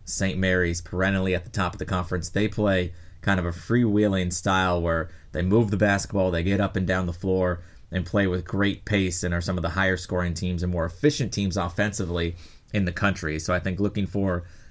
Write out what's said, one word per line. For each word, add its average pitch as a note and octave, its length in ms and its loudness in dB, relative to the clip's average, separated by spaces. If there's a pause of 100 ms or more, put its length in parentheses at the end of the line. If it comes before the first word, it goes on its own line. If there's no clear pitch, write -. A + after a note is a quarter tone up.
Saint - 340 -2
Mary's, F#2 420 2
perennially F#2+ 540 0
at E2+ 100 -2
the - 60 -14
top F2+ 240 -2
of - 40 -14
the E2+ 80 -4
conference, F2 420 -2
they G#2 200 0
play F#2+ 440 2 (280)
kind G2 200 2
of E2+ 60 -2
a F2 40 0
freewheeling G2+ 800 2
style F#2 500 2
where E2 280 -2 (220)
they F2 100 -2
move G2+ 280 4
the G#2 60 0
basketball, G2 540 2
they E2+ 120 0
get F#2+ 180 2
up G2+ 160 0
and F#2 100 0
down F#2 200 0
the E2+ 60 -2
floor F#2 500 0 (300)
and F#2 120 -2
play G2+ 220 2
with F2+ 180 0
great G2 400 0
pace F#2+ 380 0
and F2+ 100 0
are F2 80 0
some F2+ 160 -2
of F2 60 -2
the E2+ 80 -2
higher F#2+ 260 2
scoring F2+ 380 -2
teams F2+ 280 -2
and F2+ 100 -2
more E2+ 140 0
efficient C#3+ 460 0
teams G2 240 -2
offensively F2 800 -2 (380)
in G2+ 100 2
the F2 80 -2
country. E2+ 460 -2
So F2+ 160 0
I F2 60 0
think F2+ 200 -4
looking G2+ 260 0
for F#2+ 380 0 (260)